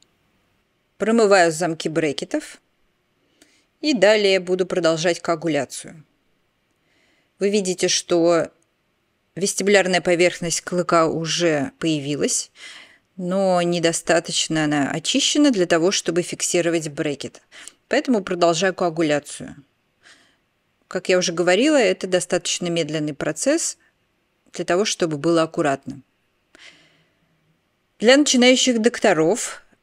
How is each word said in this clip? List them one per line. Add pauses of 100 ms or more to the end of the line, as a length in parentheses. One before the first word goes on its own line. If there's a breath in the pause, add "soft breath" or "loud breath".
(1000)
Промываю
замки
брекетов. (1200 soft breath)
И
далее
буду
продолжать
коагуляцию. (1300)
Вы
видите,
что (840)
вестибулярная
поверхность
клыка
уже
появилась, (640 loud breath)
но
недостаточно
она
очищена
для
того,
чтобы
фиксировать
брекет. (480 loud breath)
Поэтому
продолжаю
коагуляцию. (1400 soft breath)
Как
я
уже
говорила,
это
достаточно
медленный
процесс (720)
для
того,
чтобы
было
аккуратно. (2000 soft breath)
Для
начинающих
докторов (200)